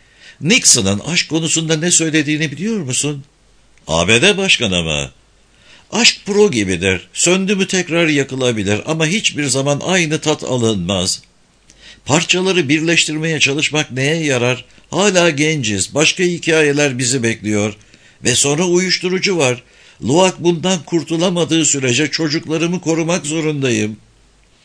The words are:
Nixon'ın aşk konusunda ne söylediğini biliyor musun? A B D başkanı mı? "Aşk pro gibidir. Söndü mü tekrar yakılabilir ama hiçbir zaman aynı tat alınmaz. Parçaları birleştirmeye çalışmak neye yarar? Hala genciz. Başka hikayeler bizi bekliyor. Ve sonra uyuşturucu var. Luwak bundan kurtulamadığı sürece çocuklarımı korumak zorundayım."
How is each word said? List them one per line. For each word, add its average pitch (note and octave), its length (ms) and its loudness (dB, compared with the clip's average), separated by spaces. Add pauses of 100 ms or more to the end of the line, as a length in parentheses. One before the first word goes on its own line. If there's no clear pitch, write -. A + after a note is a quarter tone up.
(420)
Nixon'ın A#2+ 580 2
aşk - 300 -4
konusunda D#3+ 480 -2
ne E3+ 140 -2
söylediğini D#3 600 0
biliyor G3 260 -4
musun? C#3+ 460 -4 (640)
A E2+ 200 0
B A#2 140 4
D F#3+ 160 4
başkanı F#2+ 460 0
mı? D2+ 280 -4 (800)
"Aşk A#3 340 2
pro G#3 260 4
gibidir. F#2+ 640 0
Söndü F#3+ 420 0
mü F#3+ 120 0
tekrar E3+ 400 0
yakılabilir B2+ 800 0
ama D#3+ 200 -2
hiçbir D#3 400 -2
zaman C3+ 400 0
aynı E3 340 0
tat D3+ 240 -2
alınmaz. G2+ 800 -2 (840)
Parçaları F3 640 0
birleştirmeye D#3+ 720 0
çalışmak D3+ 520 -2
neye C3+ 240 0
yarar? B2+ 500 0 (240)
Hala F3 400 4
genciz. C#3 680 -2
Başka D#3+ 280 2
hikayeler D3+ 720 2
bizi B2+ 260 -2
bekliyor. G#2+ 500 -2 (500)
Ve B2 120 0
sonra D3 300 0
uyuşturucu F3+ 720 0
var. B2 260 0 (400)
Luwak F3+ 400 2
bundan F3 400 0
kurtulamadığı E3 840 0
sürece C3+ 460 0
çocuklarımı D#3+ 720 -2
korumak E3 440 0
zorundayım." C3+ 720 -2 (680)